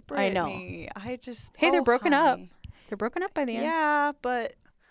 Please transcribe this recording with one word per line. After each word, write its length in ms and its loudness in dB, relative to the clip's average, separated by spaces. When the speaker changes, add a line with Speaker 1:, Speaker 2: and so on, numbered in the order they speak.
Speaker 1:
I 200 0
know. 160 -2
Speaker 2:
Brittany. 500 -12
I 200 -10
just, 420 -14
Speaker 1:
Hey, 120 6
they're 100 4
Speaker 2:
oh, 40 0
Speaker 1:
broken 300 4
up. 240 4
Speaker 2:
honey. 120 -16
Speaker 1:
They're 80 -8
broken 260 -4
up 120 -6
by 100 0
the 120 -4
end. 80 -2
Speaker 2:
Yeah, 480 2
but, 320 -2